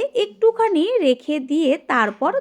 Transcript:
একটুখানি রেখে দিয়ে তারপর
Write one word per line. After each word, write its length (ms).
একটুখানি 640
রেখে 400
দিয়ে 300
তারপর 540